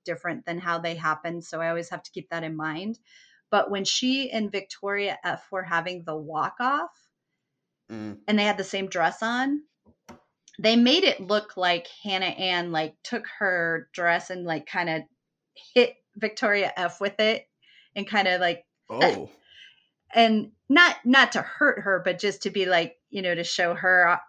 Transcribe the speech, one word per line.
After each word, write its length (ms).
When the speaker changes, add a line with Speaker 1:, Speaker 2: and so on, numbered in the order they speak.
Speaker 1:
different 420
than 140
how 200
they 160
happen, 460
so 200
I 80
always 200
have 140
to 80
keep 180
that 140
in 120
mind. 440
But 220
when 140
she 460
and 200
Victoria 720
F 280
were 120
having 400
the 140
walk-off, 920
Speaker 2:
Mm. 380
Speaker 1:
and 100
they 60
had 140
the 60
same 240
dress 340
on, 420
they 160
made 280
it 180
look 360
like 300
Hannah 240
Ann, 440
like, 320
took 240
her 540
dress 360
and, 160
like, 220
kinda 380
hit 240
Victoria 600
F 240
with 180
it 300
and 120
kinda, 320
like, 260
Speaker 2:
Oh. 420
Speaker 1:
and 380
not, 360
not 280
to 80
hurt 400
her, 220
but 160
just 240
to 60
be, 160
like, 340
you 120
know, 140
to 80
show 300
her, 340
uh, 100